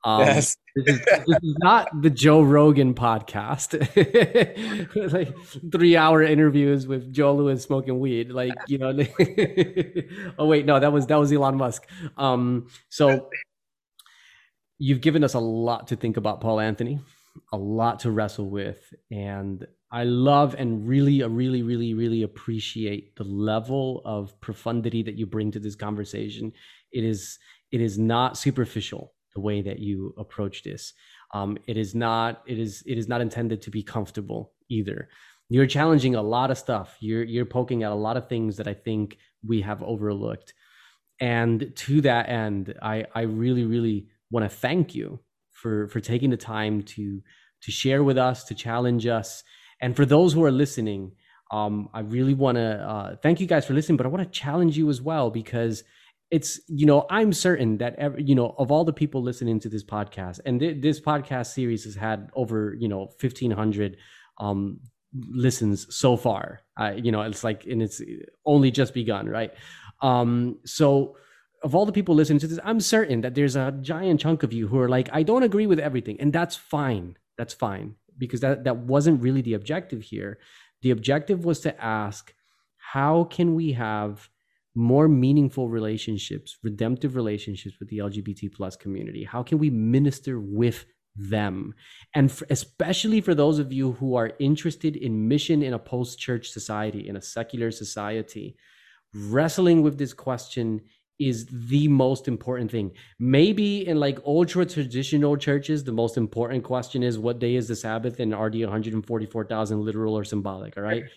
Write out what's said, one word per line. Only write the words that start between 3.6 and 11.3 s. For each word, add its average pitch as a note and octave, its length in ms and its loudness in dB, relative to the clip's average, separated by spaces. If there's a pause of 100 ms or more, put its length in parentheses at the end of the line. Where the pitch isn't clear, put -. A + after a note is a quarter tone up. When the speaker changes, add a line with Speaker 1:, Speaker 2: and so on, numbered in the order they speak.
Speaker 1:
<laughs> G3 160 -2
Like, D#3+ 240 -2 (360)
three-hour E3 520 8
interviews C#3+ 640 6
with C3 240 -6
Joe C#3+ 240 4
Louis C#3 260 2
smoking C3 380 -2
weed. B2 320 -2
Like, B2+ 220 -2 (140)
you C#3 100 -2
know, C3 120 -2
<laughs> F3+ 1500 -2
oh D3+ 60 2
wait, D3+ 200 4
no, C#3+ 140 6
that D3 140 4
was, C#3 140 2
that D3+ 100 4
was D3 160 4